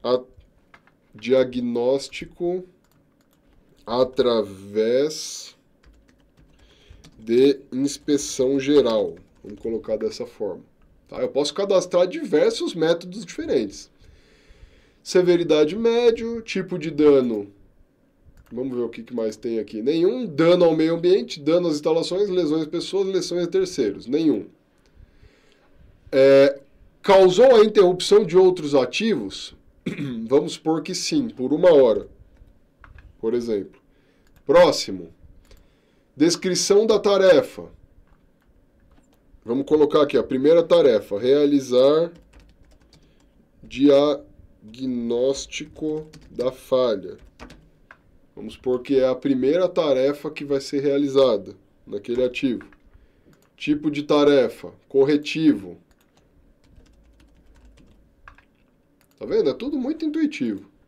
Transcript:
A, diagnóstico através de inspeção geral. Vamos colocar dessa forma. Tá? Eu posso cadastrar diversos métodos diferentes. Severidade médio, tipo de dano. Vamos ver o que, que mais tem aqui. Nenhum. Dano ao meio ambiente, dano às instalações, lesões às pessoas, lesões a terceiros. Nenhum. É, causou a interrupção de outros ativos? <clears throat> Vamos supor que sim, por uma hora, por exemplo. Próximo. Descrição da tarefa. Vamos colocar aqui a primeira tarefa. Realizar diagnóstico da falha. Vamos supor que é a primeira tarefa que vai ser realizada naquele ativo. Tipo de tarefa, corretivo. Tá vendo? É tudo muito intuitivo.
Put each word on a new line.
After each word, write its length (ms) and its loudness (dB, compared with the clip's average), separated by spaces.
A, 200 -2
diagnóstico 1500 -4
através 1700 -2
de 400 2
inspeção 880 -4
geral. 580 0
Vamos 160 -18
colocar 380 -8
dessa 280 -8
forma. 380 -12
Tá? 80 -16
Eu 100 -4
posso 260 -4
cadastrar 540 0
diversos 680 -2
métodos 520 -4
diferentes. 680 -6
Severidade 720 2
médio, 640 0
tipo 380 -8
de 100 -8
dano. 640 2
Vamos 260 -10
ver 60 -4
o 60 -6
que, 140 -16
que 100 -18
mais 220 -6
tem 240 -6
aqui. 220 -10
Nenhum. 440 -2
Dano 400 2
ao 100 2
meio 200 0
ambiente, 460 -2
dano 260 0
às 80 -2
instalações, 540 -2
lesões 320 0
às 60 -6
pessoas, 400 -4
lesões 380 -4
a 20 -8
terceiros. 600 -4
Nenhum. 400 -2
É, 480 6
causou 540 6
a 100 8
interrupção 580 4
de 140 2
outros 380 4
ativos? 800 -2
<clears throat> 420 -10
Vamos 260 0
supor 300 -4
que 100 -10
sim, 360 -4
por 220 -6
uma 220 4
hora, 340 4
por 140 -4
exemplo. 480 -6
Próximo. 680 2
Descrição 680 2
da 140 2
tarefa. 680 2
Vamos 220 -6
colocar 380 2
aqui 120 -2
a 80 2
primeira 380 2
tarefa. 560 2
Realizar 960 2
diagnóstico 2500 -2
da 220 -6
falha. 640 -4
Vamos 180 -16
supor 280 -4
que 180 0
é 80 2
a 80 0
primeira 540 0
tarefa 600 -2
que 120 -14
vai 160 -4
ser 220 -6
realizada 760 0
naquele 380 -6
ativo. 440 -4
Tipo 360 -4
de 120 -8
tarefa, 720 0
corretivo. 880 0
Tá 60 -14
vendo? 240 0
É 40 -2
tudo 240 -8
muito 260 -6
intuitivo. 680 -4